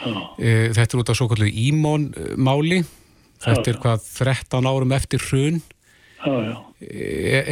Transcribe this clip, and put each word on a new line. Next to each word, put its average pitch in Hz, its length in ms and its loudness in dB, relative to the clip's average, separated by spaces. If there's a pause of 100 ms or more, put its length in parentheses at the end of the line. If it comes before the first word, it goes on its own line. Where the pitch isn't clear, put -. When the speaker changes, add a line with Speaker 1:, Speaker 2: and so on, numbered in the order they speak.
Speaker 1:
Já. - 80 -4 (240)
Speaker 2:
Eh, 113 300 2 (100)
þetta 117 160 4
er 123 140 0
út - 20 -2
af 117 160 0
svokölluðu 107 320 2
Ímon, 151 560 2
eh, - 240 -8
máli. 151 480 2 (560)
Þetta 117 240 2
Speaker 1:
Já, 123 80 0
Speaker 2:
er 113 60 -4
Speaker 1:
já. - 20 -16
Speaker 2:
hvað, 117 320 -2
þrettán 131 560 0
árum 131 240 2
eftir 135 320 -2
hrun. 151 380 0 (600)
Speaker 1:
Já, 143 160 -2
já. 113 180 -4 (260)
Speaker 2:
Er, - 680 -2